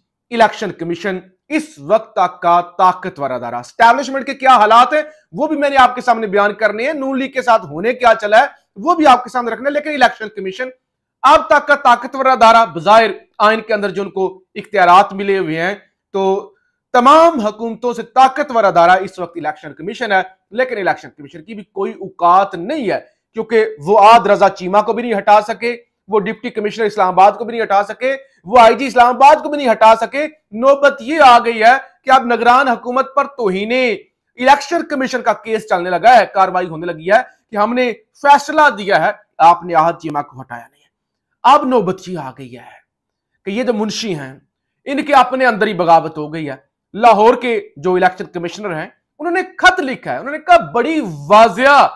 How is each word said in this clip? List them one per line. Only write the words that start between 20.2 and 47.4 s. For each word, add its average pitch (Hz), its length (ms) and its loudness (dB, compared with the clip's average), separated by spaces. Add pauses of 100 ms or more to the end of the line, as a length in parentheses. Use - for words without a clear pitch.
लेकिन 247 260 -6
इलेक्शन 165 300 -4
कमीशन 147 320 -20
की 208 140 -20
भी 208 80 -16 (120)
कोई 202 180 -6
औकात 190 600 0
नहीं 208 360 -6
है, 139 80 -4 (340)
क्योंकि 220 480 -2
वो 170 140 -2
आद 214 340 6
रजा 196 200 4
चीमा 190 320 -2
को 214 140 -4
भी 233 80 -6
नहीं 240 120 -4
हटा 208 260 2
सके, 233 320 -8 (380)
वो 214 80 0
डिप्टी 220 320 -8
कमिश्नर 214 360 -6
इस्लामाबाद 202 500 2
को 233 80 -10
भी 208 80 -10
नहीं 233 100 -4
हटा 202 200 0
सके, 240 320 -6
वो 247 440 -2
आईजी 233 280 4
इस्लामाबाद 254 560 4
को 302 60 -8
भी 294 80 -6
नहीं 277 120 -2
हटा 220 260 6
सके। 254 320 -6 (320)
नौबत 277 420 2
ये 277 180 -6
आ 247 200 6
गई 233 200 -2
है 233 200 4 (260)
कि 262 60 -4
अब 254 180 2
निगरान 240 400 2
हुकूमत 247 360 -4
पर 269 220 -4
तौहीने 233 640 -4 (480)
इलेक्शन 277 440 0
कमीशन 254 400 -6
का 226 100 -2
केस 214 340 -8
चलने 180 240 -4
लगा 180 200 2
है, 220 160 4
कार्रवाई 185 400 -2
होने 160 200 -12
लगी 165 240 -8
है 233 120 2 (280)
कि 214 60 -10
हमने 240 360 -2
फैसला 285 760 -2
दिया 196 280 -4
है, 196 220 -4 (200)
आपने 170 340 2
आहद 160 200 0
चीमा 151 280 -8
को 135 180 -16
हटाया 120 200 -16
नहीं - 100 -20
है। - 60 -20 (680)
अब 294 240 2
नौबत 190 280 -4 (120)
ये 180 80 -12
आ 135 140 -12
गई 127 180 -20
है 117 320 -20 (640)
कि 196 80 -8
ये 240 120 -4
जो 247 80 -4
मुंशी 214 400 -6
हैं 135 360 -14 (380)
इनके 285 260 -4
अपने 262 320 2
अंदर 214 240 0
ही 214 60 -6
बगावत 165 440 2
हो 151 100 -10
गई 160 160 -10
है। 135 240 -14 (260)
लाहौर 220 420 4
के 240 420 -6